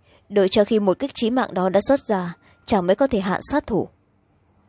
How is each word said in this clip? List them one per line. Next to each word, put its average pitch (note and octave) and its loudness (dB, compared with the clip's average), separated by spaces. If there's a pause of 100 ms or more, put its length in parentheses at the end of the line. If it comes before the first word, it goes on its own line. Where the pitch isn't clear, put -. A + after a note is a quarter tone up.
(300)
đợi F#3+ 2
cho G#3 2
khi A3 0
một G3 0
kích C4+ -8
chí - -2
mạng B3 -2
đó F#3 0
đã F#3 2
xuất C#4 2
ra, F3+ -4 (300)
chàng F#3 0
mới F#3+ 4
có C4+ 2
thể A3+ -2
hạ F#3 -2 (120)
sát D4 -2
thủ. F#3 -2 (800)